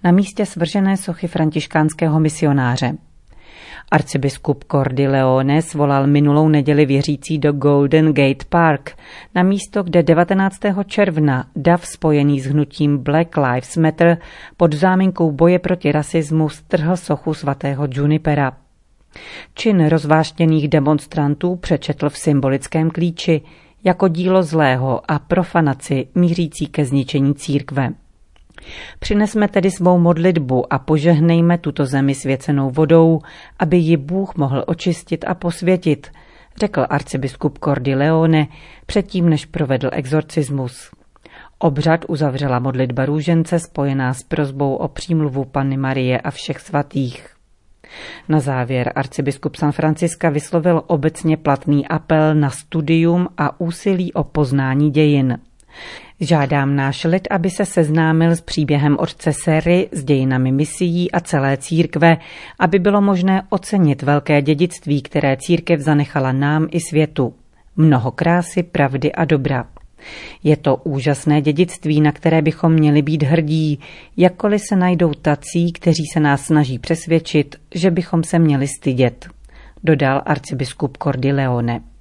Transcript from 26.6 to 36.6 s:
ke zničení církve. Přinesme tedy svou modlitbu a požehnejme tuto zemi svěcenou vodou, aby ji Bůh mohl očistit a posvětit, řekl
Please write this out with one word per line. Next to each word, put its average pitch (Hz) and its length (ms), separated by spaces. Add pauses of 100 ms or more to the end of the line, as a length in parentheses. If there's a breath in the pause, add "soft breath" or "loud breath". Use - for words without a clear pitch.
ke - 180
zničení 139 500
církve. 135 540 (1080 loud breath)
Přinesme 208 480
tedy 196 240
svou 180 280
modlitbu 165 760
a 135 60
požehnejme 170 800
tuto 151 280
zemi 139 300
svěcenou 135 540
vodou, 160 500 (400 loud breath)
aby 175 180
ji 165 200
Bůh 180 380
mohl 139 320
očistit 165 600
a 180 60
posvětit, 175 760 (520 soft breath)
řekl 170 300